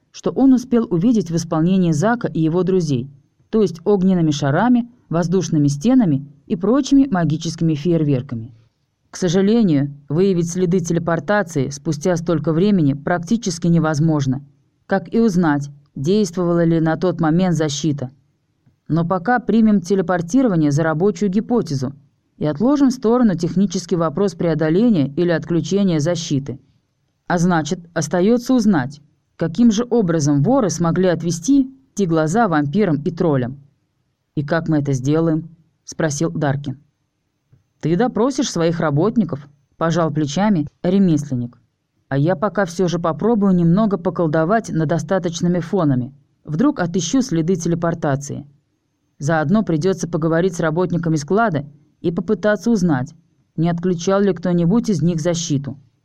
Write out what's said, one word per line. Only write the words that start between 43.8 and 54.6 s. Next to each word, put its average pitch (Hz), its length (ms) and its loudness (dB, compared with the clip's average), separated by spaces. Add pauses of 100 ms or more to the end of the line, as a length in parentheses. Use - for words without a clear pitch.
поколдовать 175 720 0
над 160 220 -2
остаточными 170 720 -2
фонами. 143 520 0 (300)
Вдруг 226 360 -2
отыщу 180 440 -2
следы 165 320 -2
телепортации. 165 920 -4 (720)
Заодно 165 460 0
придётся 175 440 -2
поговорить 170 460 0
с 175 60 -8
работниками 170 560 -2
склада 185 500 -2 (360)
и 175 100 -2
попытаться 208 580 -2
узнать, 165 460 0 (400)
не 160 120 0
отключал 175 540 0
ли 196 100 4
кто-нибудь 180 580 0